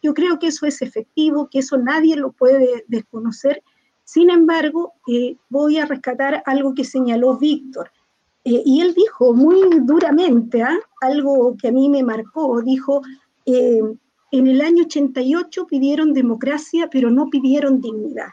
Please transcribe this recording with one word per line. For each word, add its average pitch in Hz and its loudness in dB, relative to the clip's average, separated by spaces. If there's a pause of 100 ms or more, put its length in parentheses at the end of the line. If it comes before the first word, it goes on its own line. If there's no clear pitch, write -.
Yo 302 -2
creo 330 -2
que 330 -2
eso 302 -4
es 285 -4
efectivo, 285 -4
que 269 -2
eso 269 -4
nadie 311 0
lo 269 -6
puede 247 2
desconocer. 226 -4 (420)
Sin 349 4
embargo, 330 0 (180)
eh, 247 -2 (140)
voy 294 0
a 294 -2
rescatar 269 -4
algo 269 -2
que 262 -4
señaló 247 0
Víctor. - -4 (520)
Eh, 240 0
y 277 4
él 349 0
dijo 339 2
muy 311 4 (220)
duramente, 277 2
¿ah? 285 -2 (240)
Algo 269 0
que 254 -6
a 254 0
mí 269 2
me 277 2
marcó, 233 -4
dijo, 262 -2 (440)
eh, 247 2 (500)
"En 262 2
el 262 2
año 330 2
ochenta 285 -4
y 262 0
ocho 349 -6
pidieron 294 0
democracia, 269 -2
pero 240 0
no 269 0
pidieron 269 0
dignidad". 220 -10